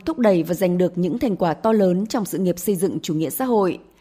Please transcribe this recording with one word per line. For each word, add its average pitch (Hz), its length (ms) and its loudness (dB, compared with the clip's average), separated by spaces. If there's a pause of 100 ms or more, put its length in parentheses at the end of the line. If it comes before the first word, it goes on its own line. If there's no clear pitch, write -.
thúc 320 140 -4
đẩy 196 240 4
và 165 100 -2
giành 180 240 0
được 180 200 0
những 180 220 -2
thành 233 160 0
quả 170 180 0
to 220 180 0
lớn 196 340 4
trong 220 200 -4
sự - 120 -6
nghiệp 175 220 0
xây 208 160 -2
dựng 165 240 -2
chủ 160 140 -6
nghĩa 156 160 -2
xã - 160 -4
hội, 208 340 0 (220)